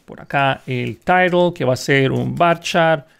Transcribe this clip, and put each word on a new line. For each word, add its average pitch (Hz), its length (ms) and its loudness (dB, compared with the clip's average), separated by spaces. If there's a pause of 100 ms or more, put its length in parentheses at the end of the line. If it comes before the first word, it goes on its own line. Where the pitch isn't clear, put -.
por - 160 -20
acá 135 460 -2
el 123 300 -6
title, 180 560 2
que 151 120 -4
va 123 80 2
a 123 40 -2
ser 135 360 2
un 127 220 -4
varchar. 165 720 0 (140)